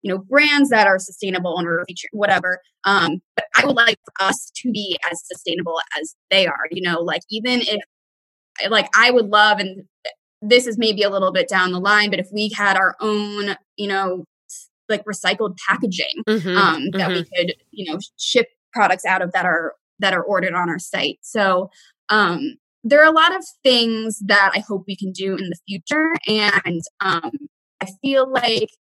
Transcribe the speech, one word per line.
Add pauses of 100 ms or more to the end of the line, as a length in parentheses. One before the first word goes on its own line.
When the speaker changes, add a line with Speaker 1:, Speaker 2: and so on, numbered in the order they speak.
Speaker 1:
you
know,
brands
that
are
sustainable
and
we're
featuring
whatever. (240)
Um, (140)
but (100)
I
would
like
for
us
to
be (140)
as
sustainable (200)
as (160)
they
are,
you
know,
like,
even
if, (880)
like,
I
would
love,
and (560)
this
is
maybe
a
little
bit
down
the
line,
but
if
we
had
our
own, (200)
you
know, (240)
s-, (200)
like,
recycled (120)
packaging,
Speaker 2:
Mm-hmm.
Speaker 1:
um,
that
we
Speaker 2:
Mm-hmm.
Speaker 1:
could, (180)
you
know, (200)
ship (260)
products
out
of
that
are, (240)
that
are
ordered
on
our
site.
So, (380)
um, (300)
there
are
a
lot
of (200)
things
that
I
hope
we
can
do
in
the
future. (180)
And, (200)
um, (480)
I (140)
feel
like (180)